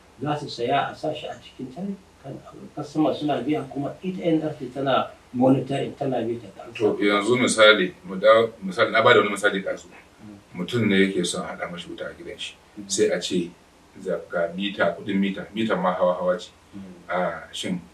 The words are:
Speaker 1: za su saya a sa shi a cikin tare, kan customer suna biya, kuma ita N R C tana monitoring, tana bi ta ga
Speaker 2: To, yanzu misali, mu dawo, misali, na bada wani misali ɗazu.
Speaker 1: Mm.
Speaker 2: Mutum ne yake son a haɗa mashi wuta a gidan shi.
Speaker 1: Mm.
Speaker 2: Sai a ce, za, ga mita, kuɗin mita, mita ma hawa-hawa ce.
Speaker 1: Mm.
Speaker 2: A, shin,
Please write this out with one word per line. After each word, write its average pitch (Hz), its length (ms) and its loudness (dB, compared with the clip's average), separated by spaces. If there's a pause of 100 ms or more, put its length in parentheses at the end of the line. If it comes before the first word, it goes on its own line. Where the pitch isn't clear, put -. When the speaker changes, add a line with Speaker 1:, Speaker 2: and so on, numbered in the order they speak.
(220)
Speaker 1:
za 147 140 -2
su 135 120 -8
saya 131 420 -2
a - 40 -12
sa - 180 -6
shi - 140 -10
a - 80 -10
cikin - 400 -14
tare, 196 180 -6 (300)
kan 139 160 -12 (360)
customer 147 400 0
suna 139 280 -2
biya, 147 280 0
kuma 139 220 -4 (100)
ita 185 200 -6
N 160 200 2
R 151 160 -4
C 127 140 -10
tana 139 380 0 (240)
monitoring, 131 640 2
tana 127 240 -2
bi 117 160 -4
ta 98 180 -16
ga - 160 -16
Speaker 2:
To, 104 260 2
yanzu 104 380 4
misali, 104 560 6 (140)
mu 92 100 -10
dawo, 113 340 6 (140)
misali, 95 280 0
na 113 100 4
bada 120 180 8
wani 104 100 2
misali 101 320 0
ɗazu. - 240 -8 (380)
Speaker 1:
Mm. 104 140 -20 (160)
Speaker 2:
Mutum 101 340 -2
ne 98 80 4 (100)
yake 95 200 0
son 92 180 -4
a - 100 -10
haɗa - 160 -8
mashi 87 200 -12
wuta - 160 -10
a - 80 -14
gidan 87 240 -14
shi. - 160 -12 (240)
Speaker 1:
Mm. 98 120 -12
Speaker 2:
Sai - 200 2
a 90 100 0
ce, 87 300 -2 (500)
za, 90 180 -4 (120)
ga 85 260 -2
mita, 98 420 -2
kuɗin 98 200 -2
mita, 95 360 -2
mita 110 220 0
ma 92 180 0
hawa-hawa 90 440 0
ce. - 120 -16 (240)
Speaker 1:
Mm. 98 60 -16 (280)
Speaker 2:
A, - 340 -4 (100)
shin, - 280 -6 (140)